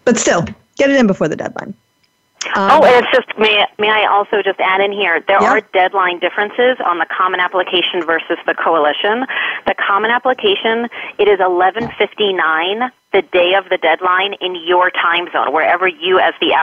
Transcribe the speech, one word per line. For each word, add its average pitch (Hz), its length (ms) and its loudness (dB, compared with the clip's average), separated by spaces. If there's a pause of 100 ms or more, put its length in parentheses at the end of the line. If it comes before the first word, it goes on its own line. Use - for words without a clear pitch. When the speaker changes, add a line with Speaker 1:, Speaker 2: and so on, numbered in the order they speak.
Speaker 1:
But 240 120 2
still, 190 280 0 (320)
get 277 120 2
it 277 60 2
in 254 100 4
before 190 220 0
the 156 80 -4
deadline. - 380 -10 (800)
Um, 196 160 2
Speaker 2:
Oh, 294 120 6
and 247 220 6
it's - 100 0
just, - 220 -2
may, 214 280 2 (120)
may 208 120 0
I 214 160 2
also 202 360 0
just 190 180 -2
add 190 220 0
in 202 100 0
here, 185 360 -2
there 196 140 2
Speaker 1:
Yeah. 208 100 2
Speaker 2:
are 214 100 0 (120)
deadline 185 460 0
differences 208 640 -2
on 175 140 -2
the 165 80 -2
Common 185 340 -2
Application 180 640 -2
versus 160 400 -2
the 165 100 -2
Coalition. 170 680 0 (400)
The 196 100 -2
Common 202 360 -2
Application, 233 800 -2 (300)
it 208 80 2
is 202 120 4
eleven 185 580 0
fifty-nine 190 920 -2 (260)
the 185 60 2 (180)
day 175 180 2
of 190 140 -4
the 185 60 -2 (100)
deadline 185 440 0 (120)
in 185 80 -6 (180)
your 180 200 4
time 175 420 -2
zone, 127 240 -2
wherever 175 300 0
you 175 320 -2
as 165 140 0 (100)
the 160 80 0 (120)